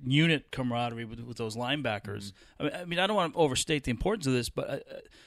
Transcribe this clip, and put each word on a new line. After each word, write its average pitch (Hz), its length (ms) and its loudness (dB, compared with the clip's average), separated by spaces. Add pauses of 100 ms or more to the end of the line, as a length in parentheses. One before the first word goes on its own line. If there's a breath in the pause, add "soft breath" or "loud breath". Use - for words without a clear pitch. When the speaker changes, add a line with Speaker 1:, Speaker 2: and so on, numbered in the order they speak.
Speaker 1:
unit 147 460 4
camaraderie 120 540 -2
with, 113 160 -12
with 117 160 -12
those 110 200 -4
linebackers. 107 760 -4
Speaker 2:
Mm-hmm. - 280 -18
Speaker 1:
I 147 40 -2
mean, 147 100 0
I 180 100 -8
mean, 170 140 -4
I 185 80 4
don't 208 100 2
wanna 170 200 2
overstate 151 480 2
the - 60 0
importance 175 360 0
of 131 60 4
this, 123 160 2
but - 220 -4
I, 139 100 -6 (460 loud breath)